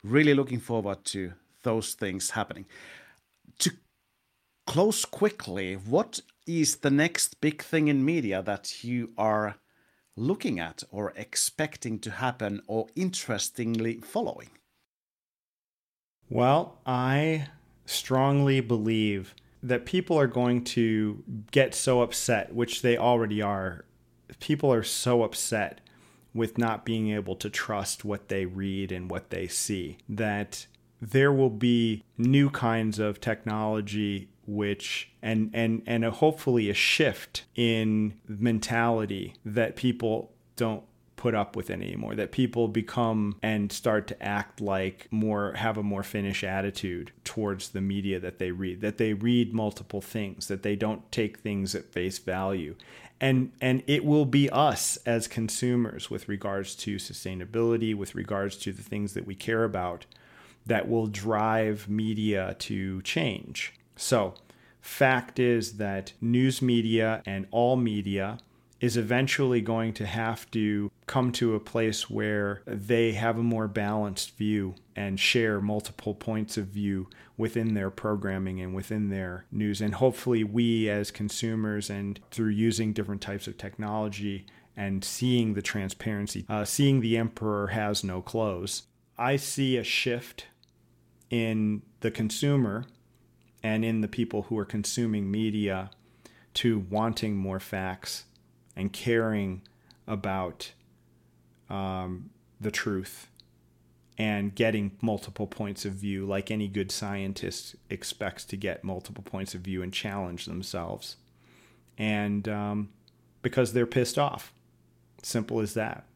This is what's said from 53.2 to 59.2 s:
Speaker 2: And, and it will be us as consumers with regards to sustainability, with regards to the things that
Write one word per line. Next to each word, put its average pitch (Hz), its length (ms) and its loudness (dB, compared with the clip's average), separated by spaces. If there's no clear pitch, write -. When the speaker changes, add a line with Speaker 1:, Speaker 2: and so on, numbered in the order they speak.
Speaker 2:
And, 131 400 2
and 127 260 2
it 147 180 4
will 151 200 6
be 135 240 6
us 135 560 2
as 117 240 2
consumers 120 840 0
with 110 160 -6
regards 98 500 -4
to 101 200 -4
sustainability, 110 960 0
with 101 200 -6
regards 98 440 -2
to 98 140 -6
the 98 100 -12
things 104 300 -4
that 95 140 -6